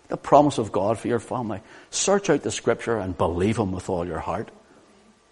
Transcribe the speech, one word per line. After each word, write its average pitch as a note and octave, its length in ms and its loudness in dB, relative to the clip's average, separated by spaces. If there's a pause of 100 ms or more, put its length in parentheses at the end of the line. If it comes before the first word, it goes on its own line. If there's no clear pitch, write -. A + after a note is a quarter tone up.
Get - 80 -14
the - 60 -4
promise C#3+ 420 6
of A2 120 -2
God G#2 280 0
for - 100 -6
your A#2 100 0
family. A2 420 -8 (300)
Search G3 380 0
out D3+ 140 4
the A2 80 -4
Scripture A2+ 480 -2
and F#2 180 -6
believe F#2 420 0
him G2 140 0
with F2+ 160 -8
all F2+ 180 -2
your D#2+ 120 -6
heart. F2+ 320 -6 (800)